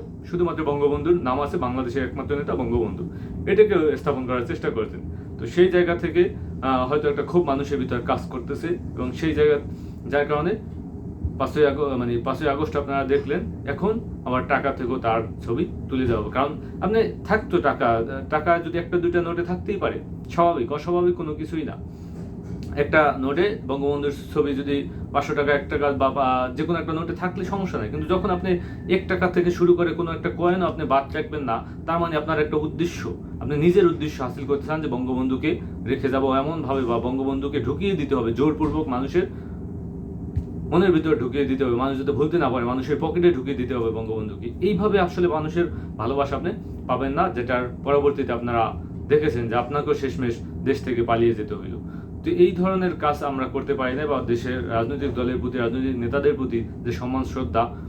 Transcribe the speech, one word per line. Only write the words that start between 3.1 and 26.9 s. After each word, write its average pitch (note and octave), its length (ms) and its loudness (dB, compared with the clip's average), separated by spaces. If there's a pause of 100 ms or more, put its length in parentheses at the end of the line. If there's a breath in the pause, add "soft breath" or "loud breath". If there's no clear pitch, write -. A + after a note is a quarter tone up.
এটাকে F#3 500 6
স্থাপন B2+ 300 -2
করার B2 200 0
চেষ্টা D3+ 240 -4
করছেন। G2+ 300 -4 (380 loud breath)
তো - 80 -6
সেই F3+ 220 6
জায়গা F3 280 4
থেকে, E3+ 380 2 (280 loud breath)
আহ, B2+ 260 2
হয়তো D3 200 2
একটা C#3+ 140 0
ক্ষোভ F3 220 2
মানুষের C#3 340 0
ভিতর B2 220 -2
কাজ B2+ 200 0 (100)
করতেছে, C3+ 380 -6 (260)
এবং B2+ 180 -4
সেই D#3 220 0
জায়গা, D3+ 220 6 (520 loud breath)
যার C#3+ 180 2
কারণে D3+ 280 0 (840)
পাঁচই C#3+ 280 4
আগস্ট, C3+ 300 2
মানে A#2+ 220 0
পাঁচই D3 300 -2
আগস্ট C#3+ 280 0
আপনারা C#3 280 0
দেখলেন, C#3 360 2 (260)
এখন F#3+ 340 0 (240)
আবার B2+ 240 0
টাকা C#3 240 2
থেকেও B2+ 260 -2
তার A2+ 240 2 (200)
ছবি C3+ 220 0 (240)
তুলে C3 180 0
দেওয়া A2+ 160 2
হবে। - 100 -6
কারণ C#3+ 200 0 (280 loud breath)
আপনি G#3+ 220 4 (220)
থাকতো F#3 360 2
টাকা, A#2+ 420 4 (280)
টাকা E3+ 280 2
যদি E3 200 -4
একটা F3 200 0
দুইটা E3+ 240 2
নোটে E3+ 200 -2
থাকতেই F3+ 340 -2
পারে, D3+ 220 -2 (320)
স্বাভাবিক, E3+ 420 2
অস্বাভাবিক F3 420 2
কোনো D#3 200 -6
কিছুই D3+ 280 -6
না। G#2+ 100 -6 (1040 loud breath)
একটা D3 420 4
নোটে D#3 480 2
বঙ্গবন্ধুর C#3+ 460 0 (220)
ছবি C#3+ 200 2
যদি C#3 340 -2 (240 loud breath)
পাঁচশো C#3+ 220 0
টাকা, C#3+ 180 2
এক C#3 180 0
টাকা C#3+ 220 2
বা, C3+ 180 2
বা B2+ 460 2
যে D3 60 -2
কোনো E3 160 0
একটা D#3+ 140 -4